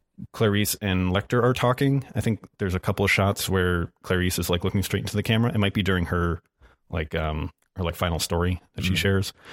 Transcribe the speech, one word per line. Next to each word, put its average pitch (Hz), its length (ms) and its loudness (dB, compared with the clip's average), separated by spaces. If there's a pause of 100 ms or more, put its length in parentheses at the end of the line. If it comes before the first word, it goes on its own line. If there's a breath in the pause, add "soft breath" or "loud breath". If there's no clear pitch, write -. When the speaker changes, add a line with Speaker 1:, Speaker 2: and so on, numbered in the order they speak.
(320)
Speaker 1:
Clarice 104 500 0
and 92 320 0
Lecter 113 300 0
are 123 100 4
talking. 135 600 2
I 113 80 -2
think - 260 -2 (120)
there's 92 160 0
a 90 40 -2
couple 101 240 0
of 98 80 2
shots - 380 2
where 90 420 0 (120)
Clarice 90 360 0
is, 87 100 -2
like, 87 140 0
looking 95 200 0
straight - 180 -4
into - 140 -6
the 104 80 -2
camera. 117 300 2
It 113 40 -2
might 101 160 2
be 107 100 0
during 90 220 0
her, 85 360 -2 (480 soft breath)
like, 80 260 -4
um, 78 340 -4 (260)
her, 90 80 -4
like, 85 120 -2
final 85 240 0
story 87 420 0 (140)
that 90 100 -4
she 92 80 0
Speaker 2:
Mm. 85 40 0
Speaker 1:
shares. 98 360 0 (200 loud breath)